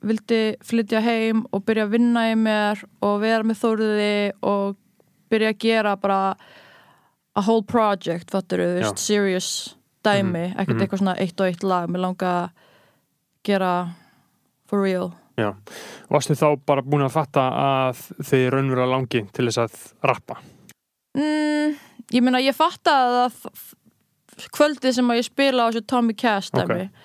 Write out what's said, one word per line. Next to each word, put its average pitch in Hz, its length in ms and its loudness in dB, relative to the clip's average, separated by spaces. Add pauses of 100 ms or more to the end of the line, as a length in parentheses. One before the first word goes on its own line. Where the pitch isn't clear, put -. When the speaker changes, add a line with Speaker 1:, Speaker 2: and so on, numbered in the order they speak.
Speaker 1:
vildi 220 600 0
flytja 220 400 0
heim 220 500 0
og 196 120 -4
byrja 220 220 0
að 202 40 -6
vinna 233 400 4
í 220 40 0
mér 214 480 0 (180)
og 202 200 2
vera 220 220 2
með 220 160 -2
Þórði 208 720 0 (120)
og 202 320 -2 (560)
byrja 220 220 2
að 208 60 -10
gera 220 360 2
bara 196 400 0 (1000)
a 208 60 2
whole 220 220 4
project, 202 680 0
fattur 185 280 -2
þú, 175 200 0
Speaker 2:
Já. - 20 0
Speaker 1:
veist, 107 180 -2
serious 196 760 -2 (280)
dæmi, 202 280 2 (180)
Speaker 2:
Mhm, 185 60 -8
Speaker 1:
ekkert 165 200 -2
Speaker 2:
mhm. 113 60 0
Speaker 1:
eitthvað 196 180 -2
svona 190 200 0
eitt 180 220 -4
og 190 60 2
eitt 175 160 -4
lag, 180 260 0
mér 175 100 -4
langa 185 260 -4
að 175 240 -2 (920)
gera 180 460 0 (760)
for 202 160 -2
real. 185 320 -2 (240)
Speaker 2:
Já. 104 160 -2 (560)
Varstu 147 260 0
þá 147 300 2
bara 139 160 2
búin 139 240 0
að 131 60 -2
fatta 156 280 0 (120)
að 131 500 0 (220)
þig 131 280 2
raunverulega 131 400 0
langi 127 400 -2
til 127 140 -2
þess 117 120 -2
að - 360 -4 (100)
rappa? - 340 -2 (800)
Speaker 1:
Mm, 302 600 0 (360)
ég 240 120 4
meina, 254 180 2
ég 269 140 0
fattaði 294 580 2
það 247 180 2
f-, - 440 -18 (640)
f-, - 140 -18
kvöldið 285 420 2
sem 247 140 2
að 233 120 2
ég 240 100 -2
spila 269 340 2
á 226 80 2
þessu 220 160 -6
Tommy 233 260 2
Cash 202 400 -2
Speaker 2:
Ok, 175 140 0
Speaker 1:
dæmi. 185 220 -2 (160)